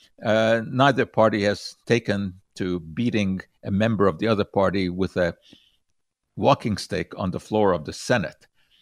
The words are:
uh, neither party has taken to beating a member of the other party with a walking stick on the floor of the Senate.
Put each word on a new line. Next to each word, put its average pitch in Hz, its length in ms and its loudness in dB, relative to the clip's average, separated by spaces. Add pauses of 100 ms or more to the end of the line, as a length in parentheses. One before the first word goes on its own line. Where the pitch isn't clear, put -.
(260)
uh, 113 400 2
neither 127 400 4
party 110 380 2
has 101 320 -4 (100)
taken 101 480 0 (220)
to 90 240 -4
beating 95 600 -2 (220)
a 107 80 -8
member 101 360 2
of 87 100 0
the 104 100 -2
other 101 160 2
party 95 460 0
with 90 260 -4
a 87 200 0 (1000)
walking 113 420 0
stick - 380 -6
on 95 160 -4
the 87 80 -8
floor 107 320 0
of 80 140 -2
the 73 80 -10
Senate. - 540 -4 (340)